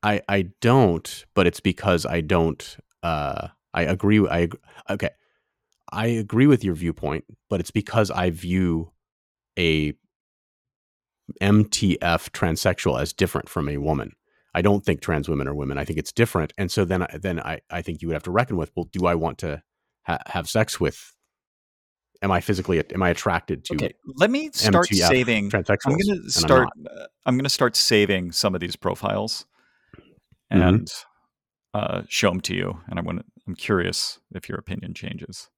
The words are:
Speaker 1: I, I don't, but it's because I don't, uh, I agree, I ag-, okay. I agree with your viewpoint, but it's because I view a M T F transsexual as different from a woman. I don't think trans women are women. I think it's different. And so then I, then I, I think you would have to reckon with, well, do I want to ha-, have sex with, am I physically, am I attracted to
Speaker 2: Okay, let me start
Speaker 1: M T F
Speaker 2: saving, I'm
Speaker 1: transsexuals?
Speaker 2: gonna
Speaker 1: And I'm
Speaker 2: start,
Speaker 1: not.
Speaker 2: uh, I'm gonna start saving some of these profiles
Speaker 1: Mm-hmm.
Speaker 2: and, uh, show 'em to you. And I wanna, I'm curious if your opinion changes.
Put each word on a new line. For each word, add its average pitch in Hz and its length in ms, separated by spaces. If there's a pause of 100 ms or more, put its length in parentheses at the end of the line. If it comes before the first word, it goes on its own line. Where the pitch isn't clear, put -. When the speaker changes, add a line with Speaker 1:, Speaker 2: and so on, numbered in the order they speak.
Speaker 1:
I, 104 260
I 98 140 (180)
don't, 117 640 (100)
but 95 120
it's 85 140
because 90 460
I 85 140
don't, 82 560 (260)
uh, 76 460 (260)
I 85 80
agree, 95 460
I 87 140
ag-, 82 160 (320)
okay. 98 200 (800)
I 110 160
agree 117 400
with 139 180
your 92 100
viewpoint, 78 500 (240)
but 98 120
it's 82 100
because 107 400
I 90 200
view 87 600 (680)
a 78 360 (1500)
M 104 240
T 98 380
F 85 300
transsexual 82 680
as 71 120
different - 360
from 76 200
a 73 100
woman. 71 340 (420)
I 87 80
don't 101 220
think 80 160
trans 76 280
women 71 200
are 71 60
women. 69 240
I 71 60
think 78 140
it's - 140
different. 95 460
And 95 120
so 104 140
then 90 180
I, - 180
then 90 200
I, 78 200 (100)
I 87 120
think 82 200
you 82 60
would 82 60
have 76 100
to 90 60
reckon 113 260
with, 78 200
well, 85 160
do 90 140
I 87 80
want 80 240
to 78 240 (420)
ha-, 82 220
have 87 220
sex - 320
with, - 340 (1080)
am 98 100
I 87 80
physically, 92 420 (100)
am 95 100
I 90 80
attracted 85 560
to - 80
Speaker 2:
Okay, 76 180 (240)
let 185 140
me 294 220
start 180 380
Speaker 1:
M 101 60
T 180 60
F 175 60
Speaker 2:
saving, 120 380
I'm 101 40 (120)
Speaker 1:
transsexuals? 101 220
Speaker 2:
gonna 185 280
Speaker 1:
And 180 120
I'm - 60
Speaker 2:
start, 135 460
Speaker 1:
not. - 160
Speaker 2:
uh, - 140 (200)
I'm 127 100
gonna 135 140
start 127 260
saving 95 560
some 95 220
of 87 60
these 87 160
profiles 101 680 (1040)
Speaker 1:
Mm-hmm. 90 120
Speaker 2:
and, 92 260 (840)
uh, 104 340
show - 220
'em 90 100
to 92 140
you. 92 340
And 87 100
I 87 40
wanna, 87 200 (240)
I'm 92 80
curious 90 640 (160)
if 95 140
your - 80
opinion - 380
changes. - 640